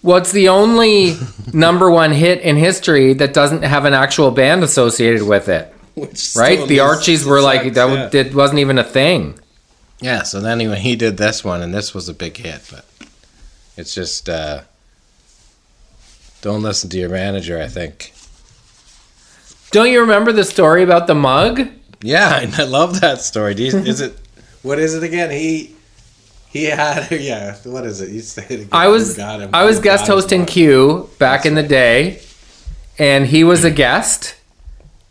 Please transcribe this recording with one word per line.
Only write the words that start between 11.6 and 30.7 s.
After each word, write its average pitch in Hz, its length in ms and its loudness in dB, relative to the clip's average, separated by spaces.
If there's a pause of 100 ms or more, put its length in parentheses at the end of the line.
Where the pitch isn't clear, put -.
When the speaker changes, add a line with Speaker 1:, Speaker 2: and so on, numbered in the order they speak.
Speaker 2:
and 85 120 -10
this 101 200 -8
was 90 160 -12
a 80 40 -14
big 82 220 -14
hit, 78 240 -16 (100)
but - 140 -20 (920)
it's - 180 -14
just, - 340 -10
uh, 76 320 -8 (1800)
don't 107 220 -6
listen 101 280 -6
to 92 80 -6
your 90 100 -4
manager, 92 520 -6
I 76 80 -10
think. - 440 -14 (1600)
Speaker 1:
Don't 226 200 4
you 247 100 4
remember 220 320 2
the 208 120 2
story 175 380 4
about 175 240 4
the 165 80 2
mug? 160 540 0 (320)
Speaker 2:
Yeah, 151 380 0
<laughs> - 40 -4
and 110 120 -8
I 156 100 -2
love 165 360 -2
that 151 200 0
story. 104 340 -4
Do 107 100 -4
you, 135 60 -4
Speaker 1:
<laughs> 196 80 -2
Speaker 2:
is 185 220 -4
it, 135 160 -10 (460)
what 143 160 -4
is 156 160 -2
it 160 80 -6
again? 170 280 -4
He, 156 440 -6 (720)
he 151 160 -8
had, 147 460 -4
<laughs> - 0 -
yeah, 110 540 -8
what 123 200 -12
is 101 160 -10
it? 95 100 -12
You 110 100 -12
say - 240 -16
it - 80 -16
again. 107 200 -12
Speaker 1:
I 170 160 4
was, 220 220 2
Speaker 2:
You - 140 -8
got 107 160 -10
him. 202 120 -12
Speaker 1:
I 175 120 2
was 220 140 4
Speaker 2:
You - 60 -4
Speaker 1:
guest 202 220 2
Speaker 2:
got 208 60 2
him. - 20 4
Speaker 1:
hosting 190 320 0
Q 151 720 4